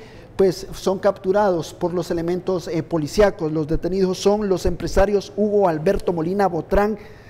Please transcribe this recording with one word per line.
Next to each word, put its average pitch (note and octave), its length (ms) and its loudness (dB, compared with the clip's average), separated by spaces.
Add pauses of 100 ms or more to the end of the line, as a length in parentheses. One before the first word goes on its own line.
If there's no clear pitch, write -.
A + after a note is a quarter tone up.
(340)
pues F#3+ 380 2
son F#3+ 260 -2
capturados F#3+ 760 0
por E3+ 200 -4
los E3+ 160 -2
elementos, F3 560 -2
eh, E3+ 160 -2
policíacos. E3+ 720 0
Los D#3 160 -2
detenidos F3+ 500 0
son G#3 300 2
los F#3 180 0
empresarios F#3 680 0
Hugo G3+ 320 4
Alberto E3+ 440 0
Molina F3+ 360 0
Botrán, G3+ 500 0 (320)